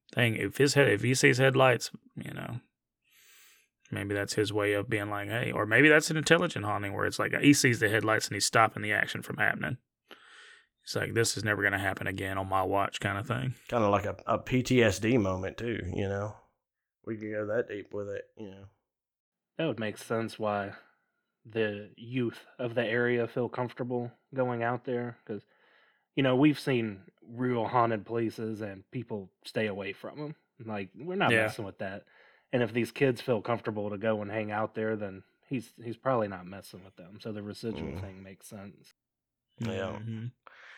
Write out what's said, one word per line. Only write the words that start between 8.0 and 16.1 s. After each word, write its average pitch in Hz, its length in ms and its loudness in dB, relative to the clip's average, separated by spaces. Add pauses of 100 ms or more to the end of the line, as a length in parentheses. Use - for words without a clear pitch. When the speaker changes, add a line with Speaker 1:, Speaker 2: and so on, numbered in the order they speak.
Speaker 1:
and - 60 -8
he's 101 120 -2
stopping 110 360 4
the 107 100 -2
action - 300 0
from - 160 -8
happening. - 400 0 (1040)
It's - 100 -8
like, 101 200 -2
"This 113 220 2
is 98 80 -4
never 104 180 0
gonna 98 160 2
happen 98 280 -2
again 95 320 -4
on 95 100 -2
my 95 140 2
watch," 98 380 0
kinda 98 240 -2
thing. 127 300 -2 (140)
Speaker 2:
Kinda 113 200 4
like 101 180 4
a, 98 100 -6 (100)
a 113 120 2
P 127 240 0
T 127 200 6
S 104 160 6
D 113 200 2
moment 92 380 0
too, 110 240 -4 (140)
you 101 140 -2
know? 101 280 -4 (680)